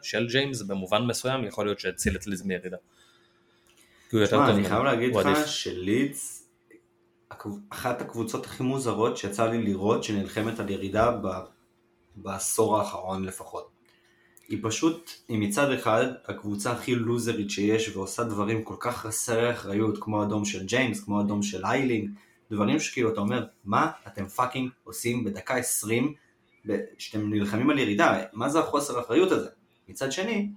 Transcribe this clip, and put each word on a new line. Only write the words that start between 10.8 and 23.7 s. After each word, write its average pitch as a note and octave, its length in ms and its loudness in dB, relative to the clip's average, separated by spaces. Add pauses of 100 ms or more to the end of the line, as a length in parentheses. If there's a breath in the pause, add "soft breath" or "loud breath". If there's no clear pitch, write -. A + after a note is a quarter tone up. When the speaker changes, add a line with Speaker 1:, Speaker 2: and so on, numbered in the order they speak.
Speaker 2:
ב-, G2 300 -2 (760)
בעשור G#2 640 2
האחרון F#2+ 460 -4
לפחות. - 440 -10 (800 soft breath)
היא G#2+ 140 -4
פשוט, D#3+ 480 0 (180)
היא A2+ 100 -2
מצד C3 340 2
אחד A#2+ 320 4 (240)
הקבוצה G#2 440 -4
הכי - 220 -2
לוזרית A2+ 560 0
שיש, G#2+ 460 2
ועושה F#2+ 280 -4
דברים A2 400 0
כל G#2 160 -10
כך B2+ 160 -4
חסרי A2+ 560 0
אחריות, G#2 480 0
כמו G#2+ 220 0
אדום G#2 220 0
של F#2+ 220 -4
ג'יימס, A#2 380 0
כמו G#2 160 0
אדום G#2 220 0
של F#2 220 -4
איילינג, A#2 460 0 (400 loud breath)
דברים A2 300 2
שכאילו A2+ 320 0
אתה G#2 80 -2
אומר, A2+ 240 0 (200)
"מה C3 260 2 (160)